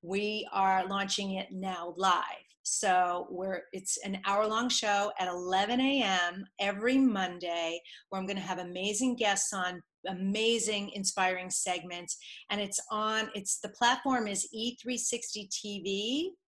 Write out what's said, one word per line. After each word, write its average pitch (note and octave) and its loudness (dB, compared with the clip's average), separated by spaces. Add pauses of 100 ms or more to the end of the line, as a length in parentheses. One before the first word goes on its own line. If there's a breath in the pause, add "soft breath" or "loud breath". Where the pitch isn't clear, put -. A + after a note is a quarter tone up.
We G#3 -2
are F#3+ 4
launching G3 0
it F#3+ -6
now F#3 -6
live. F3+ 4 (400)
So F3+ 2
we're, F#3 -4 (100)
it's F#3+ -4
an F#3+ -4
hour-long G#3+ 2
show G#3 2
at F#3 0
eleven F#3+ 2
A C4+ 4
M F#3 0 (140)
every G3+ 2
Monday F3 2 (300 loud breath)
where F#3+ -4
I'm F#3+ -4
gonna G3 -2
have F#3 -4
amazing G3 0
guests G3+ 2
on, F3+ -4 (260)
amazing, G#3 0
inspiring F#3 0
segments. F3 -4 (320 loud breath)
And G3+ -2
it's G3 -2 (100)
on, G#3+ 0
it's, - -4
the - -8
platform B3 2
is G3 -4
E A#3 -4
three B3 -4
sixty G#3+ -4
T G3+ -6
V A3+ -2 (160)